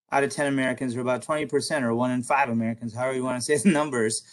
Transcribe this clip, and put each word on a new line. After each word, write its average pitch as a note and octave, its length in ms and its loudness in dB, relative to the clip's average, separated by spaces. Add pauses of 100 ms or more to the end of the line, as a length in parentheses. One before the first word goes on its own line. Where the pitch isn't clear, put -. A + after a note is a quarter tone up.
(120)
out C#3 120 2
of C3+ 80 0
ten D3 160 0
Americans, C3 480 -2
or B2+ 60 -2
about B2 200 0
twenty D3+ 240 -2
percent, C#3 400 0
or A#2 80 2
one B2+ 180 0
in B2 120 -2
five C3+ 260 2
Americans, A2+ 460 -2
however C3 200 -2
you B2+ 80 -2
wanna B2+ 180 -2
say D3+ 160 2
the G3+ 120 4
numbers, C3 640 2